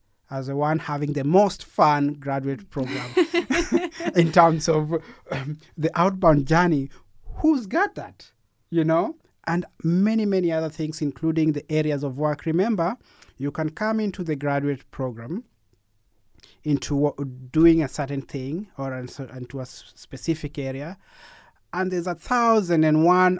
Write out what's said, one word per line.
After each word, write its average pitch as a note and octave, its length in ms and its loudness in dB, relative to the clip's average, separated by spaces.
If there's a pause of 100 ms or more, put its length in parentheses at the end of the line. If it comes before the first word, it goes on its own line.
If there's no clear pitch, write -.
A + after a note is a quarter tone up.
(300)
as C3+ 180 -6
the C#3 80 -4
one D3+ 240 0
having D3 340 -4
the C#3 100 -4
most F#3 400 2
fun D3 520 2
graduate C#3 560 -6
program - 440 -6
<laughs> E4+ 1000 0
in E3+ 160 4
terms E3 360 4
of, D#3 260 0 (380)
um, C#3 260 -6 (200)
the D#3+ 160 -2
outbound E3+ 540 4
journey. D#3+ 420 2 (480)
Who's C#4 300 2
got F4 280 -2
that, - 360 -16 (400)
you E3 120 2
know? E3 340 0 (280)
And E3+ 200 -2 (180)
many, G3+ 420 2
many F#3 260 0
other D#3+ 180 -2
things, D#3 320 -6
including D#3 500 0
the C#3+ 200 -6
areas D3+ 320 0
of C3+ 140 -4
work. D3+ 280 -2
Remember, F#3 520 0 (400)
you C#3+ 140 -4
can D#3 180 -4
come A3 300 -2
into G3+ 240 -4
the D#3 120 -2
graduate C#3+ 540 -2
program B2+ 540 -8 (1200)
into D3 300 0
what, C#3+ 200 0 (360)
doing E3 300 6
a D#3+ 60 -2
certain C#3+ 340 -6
thing D3 460 -8 (100)
or C3+ 160 -6
an-, B2+ 160 -8 (240)
into B2+ 260 -10
a - 20 -6
s-, - 340 -16
specific - 640 -6
area, C#3 380 -8 (720)
and F#3 200 -2
there's F3 160 -2
a F3 80 -4
thousand A3 680 2
and D#3 220 4
one F3+ 340 6